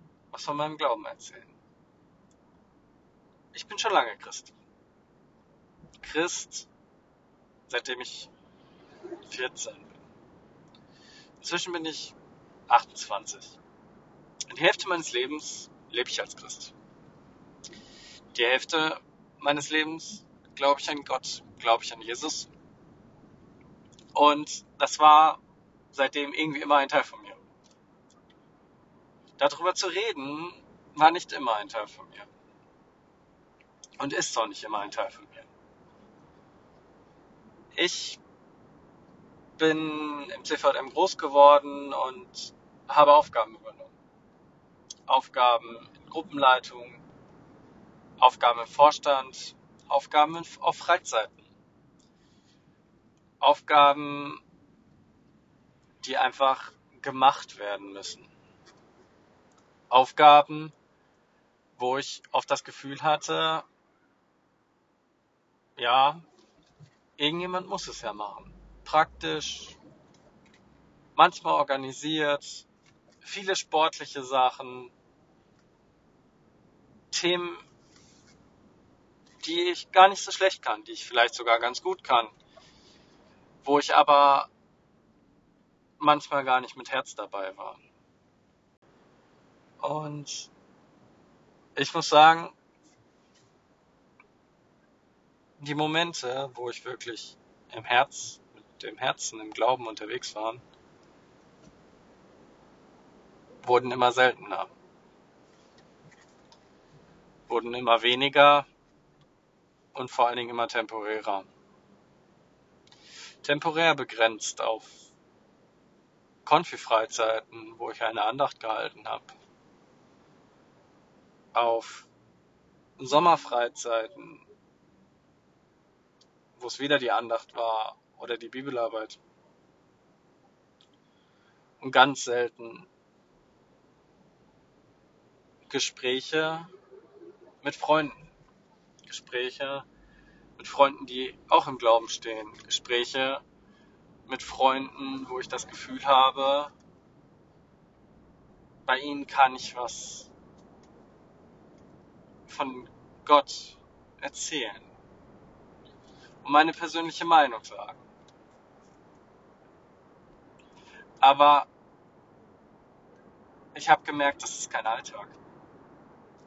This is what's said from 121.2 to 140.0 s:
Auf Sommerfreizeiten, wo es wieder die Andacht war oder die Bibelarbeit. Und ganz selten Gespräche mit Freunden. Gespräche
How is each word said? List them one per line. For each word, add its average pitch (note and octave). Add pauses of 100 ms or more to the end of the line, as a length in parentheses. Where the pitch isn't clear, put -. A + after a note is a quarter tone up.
Auf A#2 (880)
Sommerfreizeiten, A#2+ (2250)
wo B2
es A#2
wieder C#3+
die B2
Andacht A#2
war A2+ (200)
oder A#2
die A2+
Bibelarbeit. A#2 (2500)
Und C3
ganz C3
selten A#2+ (2750)
Gespräche D#3 (1000)
mit C#3+
Freunden. D3+ (760)
Gespräche C3+ (760)